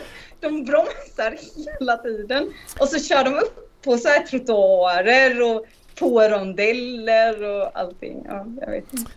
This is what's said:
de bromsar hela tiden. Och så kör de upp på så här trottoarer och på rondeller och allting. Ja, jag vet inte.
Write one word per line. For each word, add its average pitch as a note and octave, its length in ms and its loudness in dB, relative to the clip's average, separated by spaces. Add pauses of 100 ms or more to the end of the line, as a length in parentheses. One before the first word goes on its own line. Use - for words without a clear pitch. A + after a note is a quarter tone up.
(400)
de D4+ 240 -4
bromsar D4 720 -2 (420)
hela A#3+ 180 0
tiden. A#3 540 -4 (280)
Och C#4 100 2
så D#4 120 -4
kör C#4+ 240 2
de C4 100 0
upp G#4 260 -2 (240)
på B3 120 2
så A#3 120 0
här D4 180 6
trottoarer A3 1160 4 (140)
och A3 80 -8 (340)
på A#3+ 220 4
rondeller A3 1200 2
och G3+ 340 -4
allting. - 500 -10
Ja, G3+ 180 -10 (140)
jag - 100 -8
vet G#3 220 -8
inte. A#3+ 240 -10